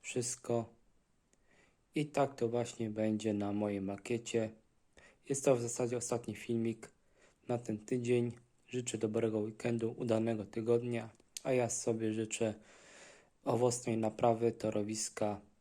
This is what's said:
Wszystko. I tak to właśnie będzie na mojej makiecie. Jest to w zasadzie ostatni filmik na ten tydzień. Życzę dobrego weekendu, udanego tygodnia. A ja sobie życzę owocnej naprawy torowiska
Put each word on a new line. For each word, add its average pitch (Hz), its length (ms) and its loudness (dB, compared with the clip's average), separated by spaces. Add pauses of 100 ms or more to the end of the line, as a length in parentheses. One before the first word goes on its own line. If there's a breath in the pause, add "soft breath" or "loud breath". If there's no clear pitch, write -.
Wszystko. - 720 -2 (1200 soft breath)
I 151 120 0
tak 143 280 0
to 117 140 0
właśnie 117 420 -2
będzie 107 440 2
na 101 180 0
mojej 101 280 0
makiecie. 110 720 -2 (760 loud breath)
Jest 135 160 -2
to 135 120 6
w 120 60 0
zasadzie 120 340 -2
ostatni 120 380 -4
filmik 113 560 -2 (580 soft breath)
na 120 100 0
ten 113 200 -4
tydzień. 120 540 2 (360)
Życzę 123 300 -4
dobrego 110 400 0
weekendu, 113 600 -2
udanego 113 460 2
tygodnia. 113 800 0 (200)
A 139 80 0
ja 120 180 4
sobie 110 420 0
życzę 110 420 0 (920 loud breath)
owocnej 120 520 2
naprawy 113 560 4
torowiska 107 880 -2 (200)